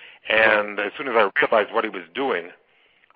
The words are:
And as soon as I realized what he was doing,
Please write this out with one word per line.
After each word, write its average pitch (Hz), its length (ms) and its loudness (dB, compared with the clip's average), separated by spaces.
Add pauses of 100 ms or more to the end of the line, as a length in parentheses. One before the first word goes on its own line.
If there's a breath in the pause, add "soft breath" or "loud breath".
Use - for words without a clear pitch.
(300 loud breath)
And 107 500 2
as 101 160 -4
soon 147 120 -10
as 117 80 -2
I 107 120 4 (140)
realized 107 320 2
what 110 100 0
he 110 60 -6
was 95 140 -10 (100)
doing, 98 380 -4 (640 soft breath)